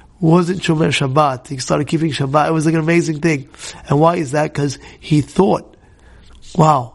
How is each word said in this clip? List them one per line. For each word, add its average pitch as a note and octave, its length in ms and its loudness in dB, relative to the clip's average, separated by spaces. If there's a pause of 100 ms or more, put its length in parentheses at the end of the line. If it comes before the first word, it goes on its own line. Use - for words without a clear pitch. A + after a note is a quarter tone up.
(200)
wasn't F3 400 2
Shomer D#3+ 300 0
Shabbat, C#3 580 -2
he C3+ 100 -10
started D3+ 300 -4
keeping D#3+ 240 -2
Shabbat. D3 360 0
It D#3+ 40 0
was D#3+ 120 0
like E3 100 0
an E3 60 2
amazing D#3+ 400 0
thing. D3+ 280 -2 (400)
And C#3+ 100 2
why E3 180 4
is D#3 160 -4
that? D3+ 220 -2
'Cause C#3+ 240 -4 (220)
he D3+ 200 0
thought, - 560 -2 (760)
"Wow, D3+ 400 2